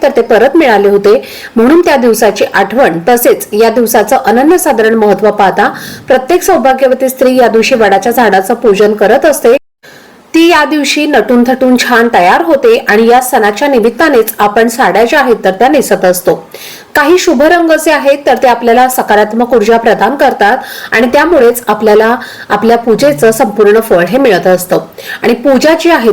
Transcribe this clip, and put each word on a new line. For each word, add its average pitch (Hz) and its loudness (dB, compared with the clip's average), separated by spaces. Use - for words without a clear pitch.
तर 285 2
ते 233 0
परत 240 2
मिळाले 208 2
होते, 202 2
म्हणून 269 4
त्या 320 0
दिवसाची 226 0
आठवण 196 0
तसेच 240 0
या 226 2
दिवसाचं 226 0
अनन्यसाधारण 240 0
महत्त्व 208 0
पाहता 202 0
प्रत्येक 262 0
सौभाग्यवती 262 0
स्त्री 254 0
या 240 2
दिवशी 220 0
वडाच्या 202 0
झाडाचं 196 0
पूजन 214 0
करत 220 0
असते. 269 0
ती 330 2
या 302 2
दिवशी 294 -4
नटून 247 0
थटून 254 0
छान 240 0
तयार 208 2
होते 277 0
आणि 214 2
या 240 4
सणाच्या 233 -2
निमित्तानेच 240 0
आपण 214 0
साड्या 220 0
ज्या 302 0
आहेत, 254 0
तर 190 0
त्या 233 0
नेसत 214 0
असतो. 180 0
काही 311 2
शुभ 285 0
रंग 339 2
जे 320 0
आहेत, 277 0
तर 254 2
ते 269 4
आपल्याला 247 2
सकारात्मक 220 -2
ऊर्जा 226 2
प्रदान 226 0
करतात 247 0
आणि 233 0
त्यामुळेच 285 2
आपल्याला 220 0
आपल्या 226 0
पूजेचं 233 0
संपूर्ण 214 0
फळ 185 0
हे 185 -2
मिळत 196 0
असतं. 180 -2
आणि 240 0
पूजा 269 0
जी 330 0
आहे, 233 0